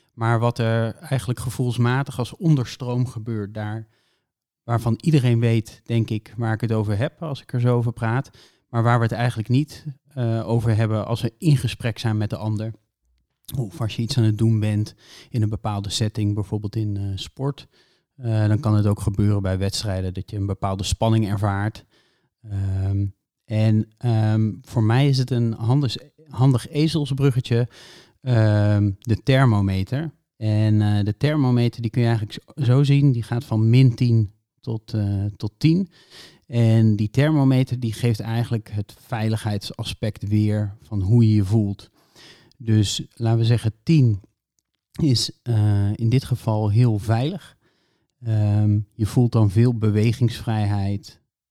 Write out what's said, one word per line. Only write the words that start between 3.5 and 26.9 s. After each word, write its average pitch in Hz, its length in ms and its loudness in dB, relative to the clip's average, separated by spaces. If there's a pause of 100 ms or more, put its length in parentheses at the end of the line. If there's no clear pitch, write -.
daar 107 320 -8 (760)
waarvan 117 380 0
iedereen 127 400 2
weet, 113 440 0
denk 117 260 -2
ik, 107 260 -8
waar 113 160 -2
ik 107 80 -4
het 113 120 -2
over 107 240 -2
heb 135 260 -6
als 147 200 -10
ik - 100 -14
er 123 80 -2
zo 123 160 2
over 117 160 0
praat, 117 380 -4 (380)
maar 117 140 -2
waar 120 160 4
we 117 60 2
het 113 80 0
eigenlijk 117 360 -4
niet, 135 360 -2 (240)
eh, 113 400 -4
over 113 280 2
hebben 110 300 0
als 117 140 -4
we 113 180 -4
in 151 180 4
gesprek 117 420 -4
zijn 110 180 -2
met 104 140 -2
de 110 60 -4
ander. 107 360 -4 (840)
Of 120 240 -8
als 110 160 -4
je 120 60 -4
iets 113 160 -2
aan 113 60 4
het 107 140 2
doen 113 220 2
bent 107 340 -2 (340)
in 113 140 -2
een 107 60 0
bepaalde 101 420 -6
setting, 104 440 -2
bijvoorbeeld 104 420 -6
in, 107 200 -4
eh, 98 80 -6 (100)
sport. - 540 -10 (480)
Eh, 110 300 0
dan 107 140 2
kan 107 140 0
het 104 120 2
ook 101 140 0
gebeuren 101 420 0
bij 95 160 -2
wedstrijden 92 560 -4
dat - 160 -10
je 107 60 -10
een 98 100 -4
bepaalde 98 380 -4
spanning 110 440 0
ervaart. 101 560 -4 (580)
Ehm, 98 640 -4 (380)
en, 107 440 2 (100)
ehm, 110 540 0 (100)
voor - 200 -2
mij 123 260 2
is 131 100 2
het 127 120 -2
een 117 220 0
handig, 120 440 0 (320)
handig 127 400 2
ezelsbruggetje, 135 1000 0 (520)